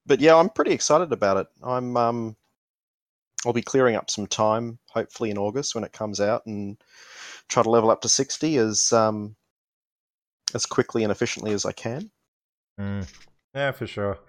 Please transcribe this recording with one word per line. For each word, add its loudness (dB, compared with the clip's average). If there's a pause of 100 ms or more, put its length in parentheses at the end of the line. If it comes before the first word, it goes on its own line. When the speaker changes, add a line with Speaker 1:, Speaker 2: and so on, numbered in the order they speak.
Speaker 1:
but 4
yeah, 8
I'm 8
pretty 0
excited 0
about 2
it. -2 (160)
I'm, -4
um, -2 (1080)
I'll 0
be -2
clearing 2
up -6
some -6
time, -2 (100)
hopefully -6
in -6
August -4
when -6
it -10
comes -6
out, -2
and -10 (720)
try 4
to 2
level 6
up 4
to -4
sixty 0
as, 0
um, 2 (1160)
as -6
quickly 0
and 0
efficiently -4
as -2
I -4
can. -10 (680)
Speaker 2:
Mm. -8 (480)
Yeah, -4
for -10
sure. -4 (100)